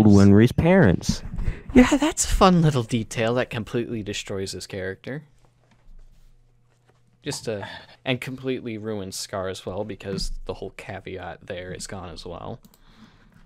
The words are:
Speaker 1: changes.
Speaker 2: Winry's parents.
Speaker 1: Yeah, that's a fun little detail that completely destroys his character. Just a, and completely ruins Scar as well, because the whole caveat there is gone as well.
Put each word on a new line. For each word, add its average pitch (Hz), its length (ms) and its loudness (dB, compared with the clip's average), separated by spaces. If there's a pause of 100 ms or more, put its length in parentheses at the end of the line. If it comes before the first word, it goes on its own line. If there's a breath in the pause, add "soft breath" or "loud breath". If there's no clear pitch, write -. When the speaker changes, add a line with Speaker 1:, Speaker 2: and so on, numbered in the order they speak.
Speaker 1:
changes. 104 120 8
Speaker 2:
Winry's 101 360 8
parents. 165 720 4 (520 loud breath)
Speaker 1:
Yeah, 254 220 6
that's 294 300 -2
a - 20 -4
fun 185 320 6
little 139 220 2
detail 113 520 -4
that 123 140 -2
completely 113 540 -6
destroys 98 500 -8
his 92 140 -14
character. 101 560 -10 (2000)
Just - 260 -10
a, 101 180 -8 (380 loud breath)
and 127 160 -4
completely 127 560 -8
ruins 104 400 -10
Scar 95 320 -8
as 92 160 -10
well, 101 200 -8
because 98 480 -8 (120)
the 92 100 -10
whole 95 160 -12
caveat 90 760 -14
there 90 260 -12
is 87 140 -12
gone 90 240 -14
as - 160 -16
well. 90 340 -14 (840 soft breath)